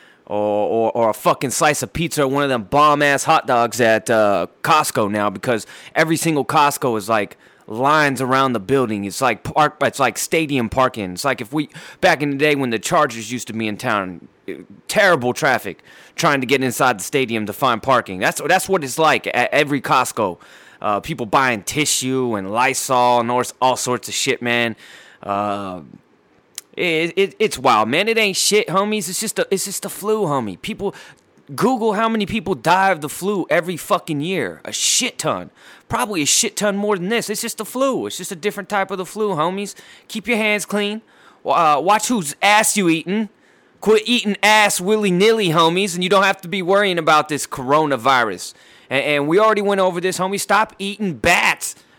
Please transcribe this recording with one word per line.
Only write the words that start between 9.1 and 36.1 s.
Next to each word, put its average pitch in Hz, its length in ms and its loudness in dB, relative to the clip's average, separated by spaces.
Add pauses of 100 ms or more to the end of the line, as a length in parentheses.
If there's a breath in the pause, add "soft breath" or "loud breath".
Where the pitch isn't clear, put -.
like 123 240 0
park, 151 380 0
it's 120 180 0
like 123 180 0
stadium 139 520 -2
parking. 120 420 -2
It's 90 140 -8
like 131 160 -2
if 107 100 -16
we, 147 160 -4 (320 loud breath)
back 165 220 2
in 147 80 0
the 139 80 -2
day 147 180 2
when 135 140 0
the 113 100 -2
Chargers 117 500 0
used 120 180 -8
to 113 60 -10
be 110 140 -4
in 104 80 -6
town, 92 540 -4 (580)
terrible 165 460 2
traffic 117 500 -2 (320 loud breath)
trying 147 240 2
to 127 80 -4
get 131 160 2
inside 127 340 2
the 92 60 -10
stadium 113 420 -2
to 101 60 -6
find 117 320 -2
parking. 110 360 0
That's, 147 280 0
that's 180 220 2
what 185 160 0
it's 123 120 -8
like 151 300 2
at 120 240 0
every 143 300 2
Costco. 120 580 0 (400 loud breath)
Uh, 101 220 -2
people 120 240 -6
buying 123 380 2
tissue 131 720 -2
and 95 160 -6
Lysol 123 680 2
and 117 100 0
all, 123 140 0 (180)
all 127 140 4
sorts 123 320 -4
of 107 60 -10
shit, - 280 -2
man. 120 360 0 (440 loud breath)
Uh, 101 600 -4 (960)
it, 165 400 -2
it, 190 200 0
it's 214 200 0
wild, 113 320 4
man. 170 180 0
It 226 100 0
ain't 208 200 0
shit, - 300 2
homies. 196 420 -2
It's 185 100 -6
just 214 200 -4
a, 170 120 0
it's 190 140 0
just - 180 -8
the 202 60 -8
flu, 214 360 -2
homie. 123 360 -2
People, 202 340 -6 (580 loud breath)
Google 220 400 0
how 226 140 0
many 220 180 -2
people 196 300 -4
die 180 360 2
of 160 100 -2
the 147 80 -8
flu 185 400 -4
every 170 260 0
fucking 160 460 -4
year. 143 420 -4
A - 80 -12
shit - 460 -2
ton. 98 320 -4 (400 loud breath)
Probably 214 320 -2